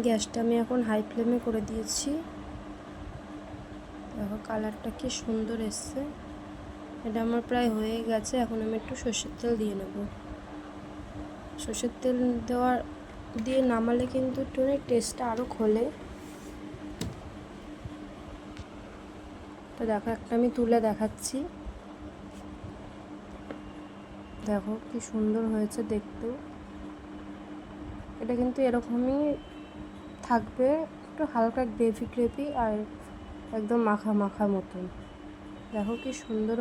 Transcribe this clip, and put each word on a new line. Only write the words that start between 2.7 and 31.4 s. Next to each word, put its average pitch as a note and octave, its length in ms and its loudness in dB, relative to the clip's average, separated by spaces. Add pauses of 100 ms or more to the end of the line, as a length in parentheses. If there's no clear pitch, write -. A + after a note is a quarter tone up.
দেখো, G#3 220 -2 (100)
কালারটা G#3+ 420 -2 (100)
কি C4 80 -4 (140)
সুন্দর A3 360 0 (120)
এসছে। - 300 -4 (1040)
এটা A3+ 200 0
আমার A#3 240 4
প্রায় B3 280 6
হয়ে A3 200 2 (120)
গেছে। A3 240 2 (100)
এখন A3+ 220 0
আমি A3+ 160 2
একটু - 200 -6
সর্ষের - 380 -2
তেল A#3+ 220 2
দিয়ে G#3 180 2
নেব। F#3+ 160 -6 (1700)
সর্ষের A#3 380 0
তেল B3+ 160 4 (320)
দেওয়ার, B3 280 6 (680)
দিয়ে C4 140 6 (120)
নামালে A#3 420 4
কিন্তু C4 320 2
একটু - 140 -2 (280)
টেস্টটা A#3+ 440 2
আরও A#3+ 220 0
খোলে। A3 320 6 (4000)
তো - 60 -8 (100)
দেখো, G#3 240 2
একটা - 220 -8
আমি A#3+ 200 6
তুলে A#3 200 6 (100)
দেখাচ্ছি। G#3+ 500 0 (3000)
দেখো, G#3 240 2 (140)
কি B3+ 100 -4 (140)
সুন্দর A3 320 4 (100)
হয়েছে G#3+ 260 2 (140)
দেখতেও। G#3+ 420 -2 (1900)
এটা A#3 200 2
কিন্তু B3 260 4
এরকমই A#3+ 520 4 (1080)
থাকবে, A#3+ 400 4 (400)
একটু - 160 -2 (100)
হালকা A#3 300 4 (120)